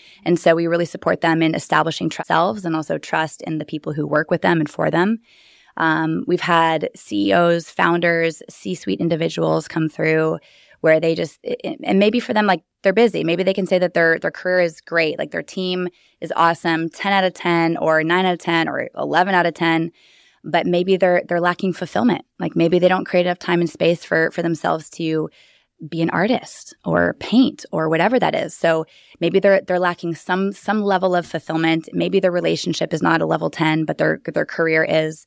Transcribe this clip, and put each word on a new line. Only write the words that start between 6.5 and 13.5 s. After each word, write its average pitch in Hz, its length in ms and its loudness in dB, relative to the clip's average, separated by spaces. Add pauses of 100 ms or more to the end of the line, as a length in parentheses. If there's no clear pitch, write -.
C 202 360 -4
E - 20 4
Os, 170 380 2
founders, 170 800 0
C-suite 190 500 -6
individuals 160 640 -2
come 160 220 -2
through 160 500 0 (440)
where 160 180 6
they 165 140 0
just, 165 320 -6
i-, - 180 -4
i-, - 180 -8
and 196 160 2
maybe 220 220 4
for 226 140 -4
them, 214 120 2
like, 180 160 0 (200)
they're 196 100 2
busy. 202 320 2
Maybe 170 180 0
they 190 120 2